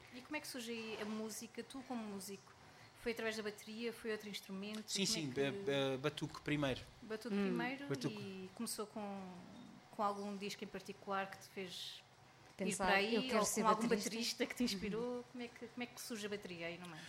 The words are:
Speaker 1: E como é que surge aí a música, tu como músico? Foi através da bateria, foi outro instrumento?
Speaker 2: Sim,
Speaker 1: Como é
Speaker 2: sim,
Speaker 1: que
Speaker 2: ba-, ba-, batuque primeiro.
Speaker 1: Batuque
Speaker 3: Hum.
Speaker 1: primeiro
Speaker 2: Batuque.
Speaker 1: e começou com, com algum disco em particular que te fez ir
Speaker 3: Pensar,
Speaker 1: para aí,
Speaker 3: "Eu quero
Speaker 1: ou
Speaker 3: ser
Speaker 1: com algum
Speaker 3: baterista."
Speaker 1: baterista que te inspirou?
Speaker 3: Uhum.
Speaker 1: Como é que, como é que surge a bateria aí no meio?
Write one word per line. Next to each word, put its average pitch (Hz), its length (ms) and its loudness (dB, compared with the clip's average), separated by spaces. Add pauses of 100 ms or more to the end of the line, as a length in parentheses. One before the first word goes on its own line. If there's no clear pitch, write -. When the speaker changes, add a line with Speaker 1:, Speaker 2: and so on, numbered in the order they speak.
(140)
Speaker 1:
E 247 80 -12
como 294 140 -6
é 294 40 -4
que 302 80 -8
surge 233 240 -6
aí 220 300 -4
a - 20 -4
música, 220 580 -4
tu 269 240 -12
como 240 160 -4
músico? 196 520 -8 (480)
Foi 233 100 2
através 226 240 0
da 220 60 0
bateria, 220 500 -4
foi 226 200 -2
outro 214 180 -4
instrumento? 202 560 -6
Speaker 2:
Sim, - 180 2
Speaker 1:
Como 202 140 4
é - 20 0
Speaker 2:
sim, 147 120 0
Speaker 1:
que 135 100 2
Speaker 2:
ba-, 139 100 4 (400)
ba-, 131 60 2
batuque 147 420 0
primeiro. 147 400 4 (220)
Speaker 1:
Batuque 220 340 -2
Speaker 3:
Hum. 202 60 6
Speaker 1:
primeiro 247 460 2
Speaker 2:
Batuque. 226 280 0
Speaker 1:
e 190 380 -6
começou 220 320 -4
com, 202 360 -6 (680)
com - 120 -2
algum 202 360 2
disco 202 260 -4
em - 20 -4
particular 196 640 -4
que - 80 -10
te - 120 -16
fez - 520 -8 (580)
ir 196 40 0
Speaker 3:
Pensar, 196 220 2
Speaker 1:
para 190 80 10
aí, 202 220 6
Speaker 3:
"Eu 262 80 6
quero 247 160 4
Speaker 1:
ou 208 40 8
Speaker 3:
ser 208 180 4
Speaker 1:
com 220 60 8
algum 214 140 8
Speaker 3:
baterista." 226 280 4
Speaker 1:
baterista 226 360 0
que - 80 -4
te - 100 2
inspirou? 220 520 0
Speaker 3:
Uhum. 240 160 -6
Speaker 1:
Como 247 120 -6
é 240 40 -6
que, - 180 -12
como 247 160 -6
é 240 40 -4
que - 140 -12
surge 214 240 -4
a 214 60 -2
bateria 180 380 -4
aí 170 100 -4
no 180 100 -10
meio? 160 200 -10